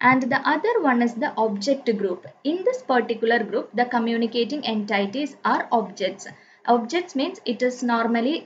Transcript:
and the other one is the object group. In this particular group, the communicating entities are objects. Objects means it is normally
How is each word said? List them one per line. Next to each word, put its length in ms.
and 240
the 220
other 340
one 200
is 140
the 220
object 600
group. 300
In 220
this 180
particular 600
group, 300
the 140
communicating 800
entities 800
are 280
objects. 540
Objects 480
means 300
it 160
is 220
normally 640